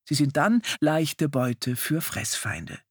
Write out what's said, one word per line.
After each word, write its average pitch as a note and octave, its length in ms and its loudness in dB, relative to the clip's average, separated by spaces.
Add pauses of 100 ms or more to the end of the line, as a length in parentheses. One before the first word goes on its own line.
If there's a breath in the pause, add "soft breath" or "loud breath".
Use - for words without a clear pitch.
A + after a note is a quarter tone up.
Sie D3+ 120 -2
sind C#3 220 2
dann G#3+ 260 4 (160 loud breath)
leichte D#3 500 2
Beute B2 460 -2
für D#3 260 -2
Fressfeinde. - 800 -6 (100)